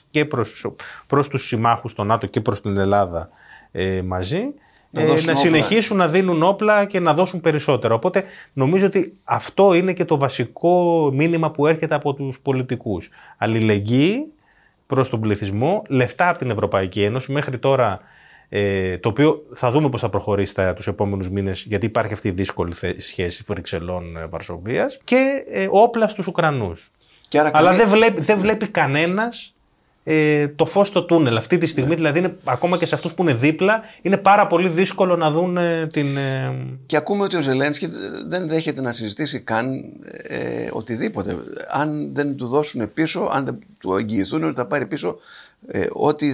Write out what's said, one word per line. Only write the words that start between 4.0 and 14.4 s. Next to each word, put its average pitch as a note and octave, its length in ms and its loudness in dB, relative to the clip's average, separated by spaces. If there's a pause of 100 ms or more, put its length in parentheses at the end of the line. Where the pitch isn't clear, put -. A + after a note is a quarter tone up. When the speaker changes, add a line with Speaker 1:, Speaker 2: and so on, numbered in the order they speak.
Speaker 1:
μαζί, F#2+ 520 -4 (360)
Speaker 2:
Να D#3 120 -4
Speaker 1:
ε, D#3 40 2
Speaker 2:
δώσουν D#3 200 4
Speaker 1:
να E3 60 2
Speaker 2:
όπλα. D#3 120 4
Speaker 1:
συνεχίσουν G3 540 4
να F3+ 100 4
δίνουν E3+ 360 2
όπλα G3+ 420 4
και G3 140 -4
να E3+ 140 4
δώσουν E3 280 0
περισσότερα. C#3 520 2
Οπότε F#3 300 0 (300)
νομίζω E3+ 320 2
ότι F#3+ 280 0 (100)
αυτό F#3+ 500 4
είναι F3+ 200 2
και F3 120 -2
το D3+ 120 2
βασικό E3 960 2
μήνυμα D#3+ 380 0
που D3 160 0
έρχεται D#3 280 0
από C#3+ 180 -2
τους C3+ 280 -10
πολιτικούς. B2+ 680 -4 (280)
Αλληλεγγύη A2+ 960 2 (520)